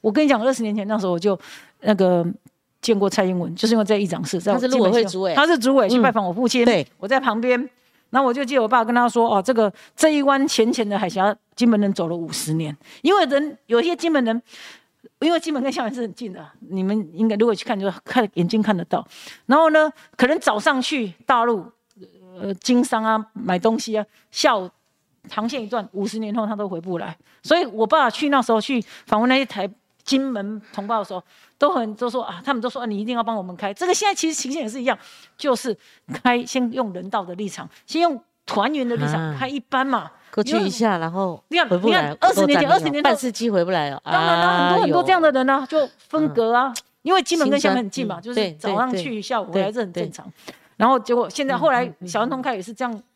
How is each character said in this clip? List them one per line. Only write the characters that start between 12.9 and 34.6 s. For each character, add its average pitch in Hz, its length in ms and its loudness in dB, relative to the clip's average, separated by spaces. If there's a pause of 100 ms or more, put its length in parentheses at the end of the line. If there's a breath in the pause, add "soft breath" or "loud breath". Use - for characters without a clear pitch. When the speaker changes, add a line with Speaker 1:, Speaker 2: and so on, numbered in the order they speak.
Speaker 1:
因 330 100 4
为 392 120 4
人， 285 420 -2
有 233 140 2
一 349 40 0
些 339 120 0
金 339 160 -2
门 277 120 2
人， 226 160 0 (760 loud breath)
因 320 140 2
为 330 80 0
金 320 120 -6
门 269 80 -2
跟 262 120 -2
厦 - 100 -6
门 220 100 -4
是 247 100 -8
很 208 120 -8
近 214 180 -12
的， 165 140 -16 (140)
你 190 200 -6
们 190 160 0 (160)
应 196 140 0
该 220 80 2
如 208 100 4
果 233 80 2
去 - 120 -4
看， 220 160 -4
就 196 100 0 (140)
看， 226 300 0
眼 175 120 2
睛 220 160 2
看 202 140 2
得 170 80 -4
到。 - 200 -2 (420 loud breath)
然 269 120 6
后 320 120 6
呢， 311 200 4 (260 soft breath)
可 247 120 4
能 320 100 2
早 214 220 0
上 269 200 2
去 247 320 -4 (140)
大 240 160 4
陆， 220 240 0 (720)
呃， 196 140 -6
经 247 300 2
商 220 180 -2
啊， 220 300 0
买 180 260 -2
东 226 180 2
西 214 220 -4
啊， 208 80 -4 (240 soft breath)
下 262 260 2
午 180 140 -6 (580)
航 220 200 -4
线 269 120 -6
一 214 60 -10
段， 208 240 -4
五 196 160 -4
十 220 140 -6
年 214 160 -6
后 220 100 -2
他 220 80 -6
都 202 140 -6
回 175 120 -8
不 175 180 -6
来。 - 180 -10 (260 soft breath)
所 320 160 2
以 339 80 0
我 220 180 -2
爸 269 240 4
去 294 200 -2
那 277 120 2
时 233 120 0
候 220 80 2
去 247 200 -2 (260 loud breath)
访 214 140 2
问 240 80 2
那 254 80 4
些 269 80 0
台， 202 240 -6 (360)
金 269 260 0
门 208 320 -8 (100)
同 202 140 -10
胞 220 140 -2
的 196 40 -6
时 196 80 -14
候， 180 80 -8 (360 soft breath)
都 285 140 2
很， 226 240 -2
都 240 160 -4
说 240 120 -4
啊， 180 220 -12
他 269 80 -2
们 240 80 -2
都 247 80 -4
说 247 160 -8
：“啊， - 20 -6
你 208 140 -4
一 214 40 -6
定 240 120 -4
要 233 80 0
帮 226 100 -4
我 202 80 -6
们 180 140 -12
开。” 196 160 -6
这 349 140 -6
个 370 80 4
现 415 120 -2
在 392 80 0
其 320 160 -2
实 311 80 -8
情 254 140 -8
形 311 80 -6